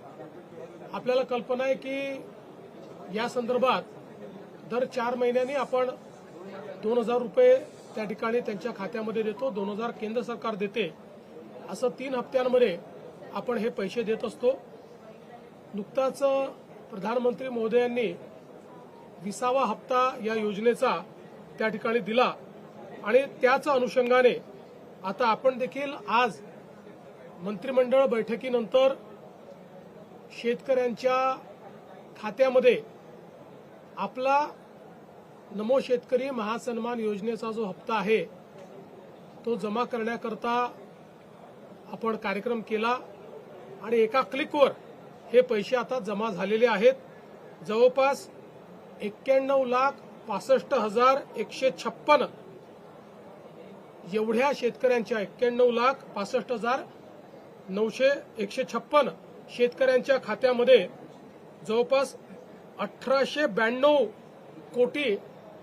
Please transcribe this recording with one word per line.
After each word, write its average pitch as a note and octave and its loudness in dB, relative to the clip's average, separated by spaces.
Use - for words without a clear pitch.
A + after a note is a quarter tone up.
आपल्याला B3 0
कल्पना B3 -2
आहे C4+ 0
की C4+ -6
या A3+ -4
संदर्भात A#3+ 0
दर B3 -2
चार B3 -4
महिन्यांनी B3 0
आपण B3+ 0
दोन A3+ 2
हजार A#3+ 0
रुपये B3+ 6
त्या A3 -4
ठिकाणी A3 -2
त्यांच्या A3+ -6
खात्यामध्ये A3 -4
देतो, G#3+ -4
दोन G3+ -4
हजार A3+ -4
केंद्र A3+ -6
सरकार A3 -6
देते, G3 -4
असं F#3+ -2
तीन C4 -6
हप्त्यांमध्ये B3 2
आपण G#3+ -4
हे G#3+ -2
पैसे G#3 -4
देत G#3+ -4
असतो. B3 0
नुकताच C4 -2
प्रधानमंत्री A#3+ -2
महोदयांनी A#3+ 0
विसावा B3 0
हप्ता B3+ 0
या A3 -2
योजनेचा G#3+ 0
त्या A3 0
ठिकाणी A3+ -2
दिला G#3+ 2
आणि A#3+ 4
त्याच C4+ 4
अनुषंगाने B3 4
आता G3 0
आपण A#3 2
देखील C4+ -6
आज A3+ 2
मंत्रिमंडळ B3+ 2
बैठकीनंतर A#3+ 2
शेतकऱ्यांच्या B3+ 0
खात्यामध्ये B3 4
आपला C4+ 0
नमो A3+ 2
शेतकरी B3+ 0
महासन्मान A#3 -4
योजनेचा A3 -4
जो A3 -4
हप्ता - -6
आहे G3+ 2
तो A#3 0
जमा G#3+ -2
करण्याकरता A#3 -2
आपण A3 -2
कार्यक्रम G#3 -2
केला A3 0
आणि A3+ 0
एका A3 4
क्लिकवर C#4 2
हे A3+ 10
पैसे A3 0
आता B3+ -2
जमा G#3 -4
झालेले G3 2
आहेत. A3+ 4
जवळपास B3 2
एक्क्याण्णव C4+ 2
लाख B3 2
पासष्ट A#3+ 2
हजार A#3+ 4
एकशे A#3 0
छप्पन C4+ 4
एवढ्या A3+ 2
शेतकऱ्यांच्या, A#3+ 0
एक्क्याण्णव A#3+ 2
लाख A#3+ 4
पासष्ट A3+ -6
हजार A#3 0
नऊशे A3 2
एकशे A3 -4
छप्पन B3+ 2
शेतकऱ्यांच्या B3+ 2
खात्यामध्ये A#3+ 4
जवळपास A#3+ 2
अठराशे C4+ 0
ब्याण्णव B3 4
कोटी B3 0